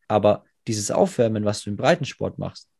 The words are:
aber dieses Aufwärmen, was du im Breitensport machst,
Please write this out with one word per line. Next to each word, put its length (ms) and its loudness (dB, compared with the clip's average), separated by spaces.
aber 380 2
dieses 220 -4
Aufwärmen, 560 2
was 180 -2
du 60 -8
im 80 -6
Breitensport 640 -2
machst, 280 -12